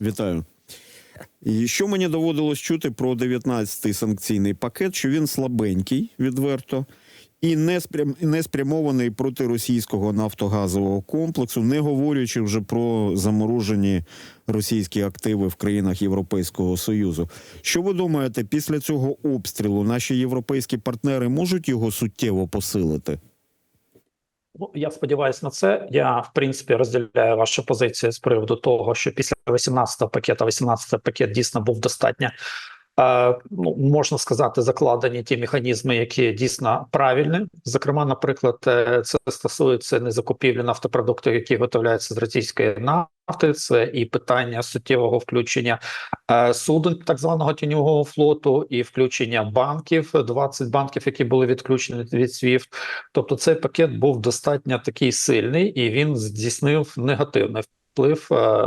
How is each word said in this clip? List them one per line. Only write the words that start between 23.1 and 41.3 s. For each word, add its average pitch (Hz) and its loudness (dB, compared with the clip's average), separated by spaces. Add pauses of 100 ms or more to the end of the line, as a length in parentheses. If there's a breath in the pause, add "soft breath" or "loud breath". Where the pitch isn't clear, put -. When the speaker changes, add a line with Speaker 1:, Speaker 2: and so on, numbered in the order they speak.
Speaker 2:
Ну, 196 -12
я 151 -4
сподіваюся 139 -2
на 143 -6
це. - 0
Я, 127 2
в 120 -8
принципі, 135 -2
розділяю 113 2
вашу 113 0
позицію 117 0
з - -14
приводу 113 2
того, 117 0
що - -2
після - -4 (140)
вісімнадцятого 123 0
пакета, - 0
вісімнадцятий 117 0
пакет 113 0
дійсно 113 -2
був 113 0
достатньо, 113 0 (720 loud breath)
е, 123 4 (120)
ну, 175 -2
можна 143 2
сказати, 127 0
закладені 120 0
ті 120 0
механізми, 123 -2
які 117 2
дійсно 120 -2
правильні. 147 2 (180)
Зокрема, 143 0
наприклад, 135 0 (100)
е, 120 4
це - -2 (120)
стосується 127 0
не 120 -2
закупівлі 120 0
нафтопродуктів, 120 0